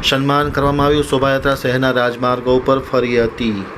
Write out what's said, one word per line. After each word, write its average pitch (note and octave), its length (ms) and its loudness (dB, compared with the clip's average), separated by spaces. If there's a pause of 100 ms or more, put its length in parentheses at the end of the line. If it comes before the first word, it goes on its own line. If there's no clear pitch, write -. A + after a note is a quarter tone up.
સન્માન C#3+ 400 0
કરવામાં C#3+ 380 0
આવ્યું. D3 180 2
શોભાયાત્રા C3+ 500 0
શહેરના C3 360 0
રાજમાર્ગો B2 680 0
ઉપર C3+ 220 2
ફરી B2 420 0
હતી. A2 440 -2 (140)